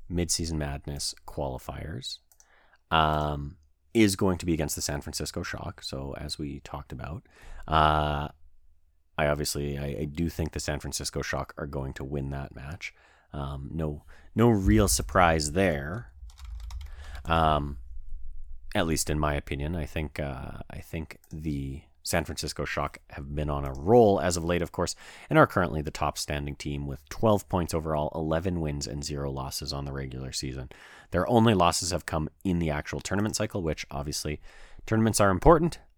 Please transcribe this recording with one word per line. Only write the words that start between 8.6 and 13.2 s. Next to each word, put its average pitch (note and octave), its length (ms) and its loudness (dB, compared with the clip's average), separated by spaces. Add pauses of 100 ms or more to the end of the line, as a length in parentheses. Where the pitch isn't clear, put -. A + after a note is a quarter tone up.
I D#2 120 2
obviously, C#2+ 500 -2
I, C#2+ 220 -4
I D#2 40 -2
do D#2 240 -2
think D#2+ 240 -2
the D2+ 80 -6
San D2 200 -4
Francisco C#2+ 420 -6
Shock - 340 -4
are D2+ 100 -6
going C#2 280 -4
to C#2+ 100 -8
win C#2 260 -2
that C#2 240 -6
match. C#2 380 -10 (400)